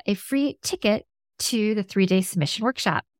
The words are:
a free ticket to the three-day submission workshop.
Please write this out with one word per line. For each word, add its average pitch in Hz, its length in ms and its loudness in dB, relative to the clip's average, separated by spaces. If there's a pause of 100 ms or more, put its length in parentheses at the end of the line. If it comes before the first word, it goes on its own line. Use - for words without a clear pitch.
a 208 80 0
free 277 480 -2
ticket - 440 -2 (340)
to 214 340 0
the 208 80 -2
three-day 190 400 2
submission 185 420 -2
workshop. 220 400 0 (160)